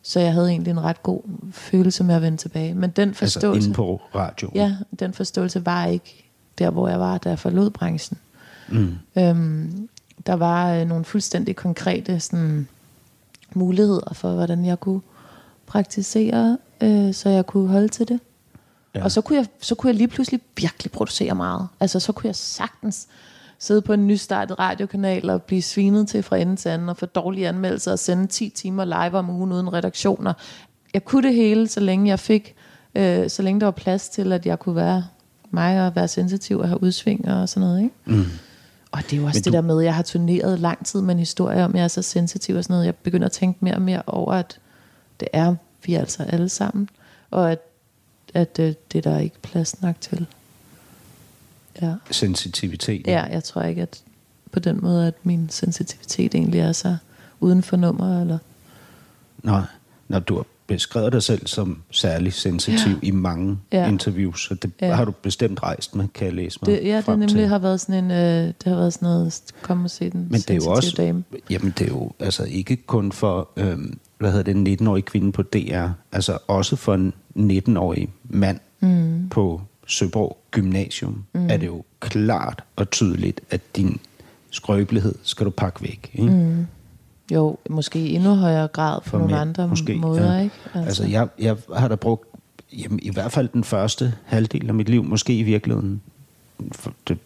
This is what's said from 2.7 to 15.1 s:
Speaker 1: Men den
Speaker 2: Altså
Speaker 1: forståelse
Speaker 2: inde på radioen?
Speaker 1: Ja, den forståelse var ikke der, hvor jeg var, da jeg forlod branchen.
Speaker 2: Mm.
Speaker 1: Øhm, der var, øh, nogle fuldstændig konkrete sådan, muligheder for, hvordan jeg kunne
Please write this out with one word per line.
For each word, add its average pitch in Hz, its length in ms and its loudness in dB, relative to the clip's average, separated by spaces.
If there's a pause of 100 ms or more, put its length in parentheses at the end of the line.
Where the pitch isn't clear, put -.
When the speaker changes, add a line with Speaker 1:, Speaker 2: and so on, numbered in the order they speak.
Speaker 1:
Men 180 160 0
den 202 180 2
Speaker 2:
Altså 202 160 -4
Speaker 1:
forståelse 196 440 2
Speaker 2:
inde 101 80 0
på 92 240 0 (140)
radioen? 98 420 -4
Speaker 1:
Ja, 202 180 2 (240)
den 185 140 -4
forståelse 185 540 -4
var 175 200 0
ikke - 380 -4 (340)
der, 170 120 2
hvor 170 180 0
jeg 180 120 0
var, 185 180 0
da - 100 -4
jeg 165 100 -2
forlod 185 320 2
branchen. 170 480 -4 (500)
Speaker 2:
Mm. 95 260 0 (220)
Speaker 1:
Øhm, 170 720 0 (380)
der 185 80 0
var, 175 400 2
øh, 165 140 0
nogle 165 160 -2
fuldstændig 190 520 -4
konkrete 180 640 -2
sådan, 156 480 -2 (880)
muligheder 185 600 2
for, 180 200 -4
hvordan 175 300 0
jeg 175 160 0
kunne 190 200 -2 (680)